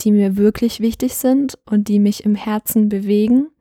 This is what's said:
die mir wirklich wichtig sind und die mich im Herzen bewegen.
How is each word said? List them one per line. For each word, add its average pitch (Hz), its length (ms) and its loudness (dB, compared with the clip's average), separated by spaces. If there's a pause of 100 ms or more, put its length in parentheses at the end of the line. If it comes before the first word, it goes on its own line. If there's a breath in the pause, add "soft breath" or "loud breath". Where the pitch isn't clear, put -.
die 214 100 2
mir 196 240 2
wirklich 214 460 0
wichtig 226 340 -4
sind 262 500 0
und 208 220 0
die 208 120 2
mich 208 260 0
im 208 100 0
Herzen 214 540 -2
bewegen. 208 580 0 (140)